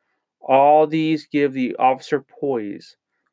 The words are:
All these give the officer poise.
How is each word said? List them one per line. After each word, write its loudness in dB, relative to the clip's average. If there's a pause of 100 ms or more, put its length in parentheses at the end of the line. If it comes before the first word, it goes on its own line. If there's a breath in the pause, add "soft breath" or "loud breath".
(400)
All 4
these -4
give -2
the -4
officer -2
poise. -8 (360)